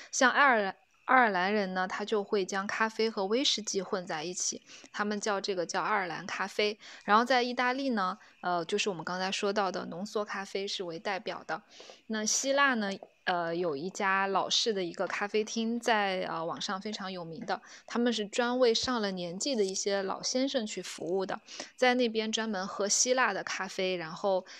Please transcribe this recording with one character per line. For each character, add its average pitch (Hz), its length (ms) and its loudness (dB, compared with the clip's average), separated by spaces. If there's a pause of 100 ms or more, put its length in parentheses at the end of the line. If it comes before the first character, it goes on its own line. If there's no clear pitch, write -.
(120)
像 254 200 4
爱 254 120 6
尔 247 180 6
兰， 196 140 -2 (300)
爱 254 100 6
尔 247 140 8
兰 190 240 2
人 196 200 0
呢， 185 140 0
他 - 160 -6
就 208 200 0
会 202 220 0
将 196 220 -4
咖 220 220 0
啡 226 200 0
和 214 160 -2
威 226 180 2
士 254 180 2
忌 196 200 -2
混 180 240 -4
在 165 180 -4
一 180 100 -4
起， - 280 -4 (300)
他 208 140 -2
们 208 140 -2
叫 202 200 0
这 196 160 -2
个 170 100 0
叫 175 160 -2
爱 165 80 0
尔 202 180 2
兰 160 200 -6
咖 190 200 -4
啡。 208 300 0 (280)
然 208 120 6
后 233 60 6
在 247 180 4
意 247 120 -2
大 247 200 0
利 277 160 -2
呢， 196 300 0 (220)
呃， 175 240 0
就 208 120 -2
是 208 120 0
我 196 40 -2
们 160 100 -8
刚 180 160 -4
才 190 120 -2
说 202 220 0
到 196 180 2
的 185 140 -6
浓 180 200 -8
缩 214 200 -2
咖 196 180 -6
啡 196 240 -6
是 202 160 -6
为 170 160 -8
代 196 200 -4
表 170 260 -8
的。 160 180 -4 (440)
那 214 160 -4
希 262 300 0
腊 277 220 6
呢， 202 160 -2 (340)
呃， 170 300 0
有 170 200 0
一 156 140 -4
家 196 380 2
老 190 200 2
式 - 240 2
的 196 120 0
一 170 100 -4
个 180 140 -2
咖 - 200 -2
啡 214 160 2
厅 226 360 -2
在， 202 500 2
呃， 165 160 -4
网 165 160 -4
上 190 180 -4
非 214 120 -8
常 190 200 -6
有 180 140 -8
名 160 180 -10
的， 196 160 -2 (280)
他 - 100 -4
们 240 160 4
是 214 140 -2
专 247 320 0
为 247 120 6
上 233 300 0
了 202 80 0
年 175 280 -6
纪 277 180 -2
的 214 80 2
一 190 100 0
些 196 300 0
老 190 180 -4
先 262 260 0
生 269 180 -2
去 214 140 -6
服 175 380 -4
务 190 80 0
的， - 160 -4 (340)
在 247 200 4
那 247 120 2
边 220 240 -2
专 220 160 -2
门 196 200 -2
喝 196 200 -2
希 247 280 4
腊 240 180 4
的 170 100 -4
咖 - 240 -4
啡， 185 280 0
然 165 160 -6
后， 185 340 0 (140)